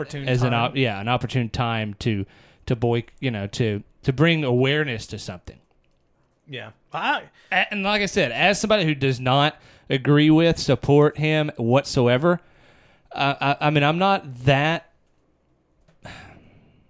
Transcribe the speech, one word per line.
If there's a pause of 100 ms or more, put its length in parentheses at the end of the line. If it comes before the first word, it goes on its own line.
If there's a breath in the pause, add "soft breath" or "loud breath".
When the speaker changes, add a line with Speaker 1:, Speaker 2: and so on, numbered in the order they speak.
Speaker 1:
opportune
Speaker 2:
as
an
op-,
Speaker 1:
time.
Speaker 2:
yeah,
an
opportune
time
to, (400 soft breath)
to
boy-, (160)
you
know,
to, (220)
to
bring
awareness
to
something. (840)
Speaker 1:
Yeah. (200)
I (300 soft breath)
Speaker 2:
A-,
and
like
I
said,
as
somebody
who
does
not (340 soft breath)
agree
with,
support
him
whatsoever, (720 soft breath)
uh,
I,
I
mean,
I'm
not
that, (2000 loud breath)